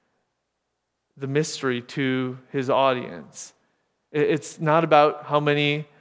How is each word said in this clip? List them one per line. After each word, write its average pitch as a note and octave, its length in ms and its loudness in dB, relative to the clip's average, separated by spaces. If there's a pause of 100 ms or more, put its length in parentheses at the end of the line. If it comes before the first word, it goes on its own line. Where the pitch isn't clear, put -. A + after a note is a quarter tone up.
(1160)
the C#3 100 -10
mystery C3+ 540 -2
to C3 560 -4 (140)
his C3+ 180 -4
audience. B2 840 -2 (640)
I-, D3+ 40 -2
it's - 400 -2
not D#3+ 240 4
about D3+ 420 4
how D3 140 0
many D3 460 0 (160)